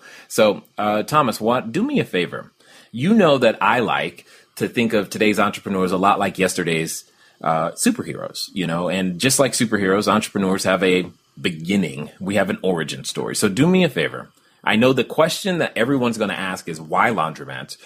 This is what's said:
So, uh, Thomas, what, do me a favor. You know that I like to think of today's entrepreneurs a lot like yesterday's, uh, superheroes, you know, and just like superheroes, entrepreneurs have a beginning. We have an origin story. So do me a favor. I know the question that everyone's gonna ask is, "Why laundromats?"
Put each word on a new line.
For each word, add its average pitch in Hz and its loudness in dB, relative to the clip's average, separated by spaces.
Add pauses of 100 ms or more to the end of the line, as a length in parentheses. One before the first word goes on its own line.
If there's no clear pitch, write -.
(280)
So, 107 4 (160)
uh, 104 0
Thomas, 120 0
what, 117 0
do 160 -2
me 277 0
a 120 0
favor. 82 -4 (400)
You 156 2
know 156 6
that 113 4
I 113 2
like 78 -2 (300)
to 110 -2
think 113 0
of 101 0
today's 107 2
entrepreneurs 98 0
a 95 0
lot 98 4
like 98 -2
yesterday's, 82 -2 (380)
uh, - -2
superheroes, - -4
you 90 -4
know, 85 -2
and 92 -2
just 131 2
like 135 2
superheroes, 101 0
entrepreneurs 98 0
have 95 2
a 90 2 (280)
beginning. 80 -4
We 98 -4
have 98 0
an - -4
origin 76 -4
story. 60 -6
So 110 2
do 101 2
me 185 4
a 151 2
favor. 64 -4 (360)
I 104 2
know 123 6
the 127 0
question 170 0
that 131 -2
everyone's 123 0
gonna 101 -2
ask 92 -6
is, 80 -8
"Why 90 0
laundromats?" 73 -6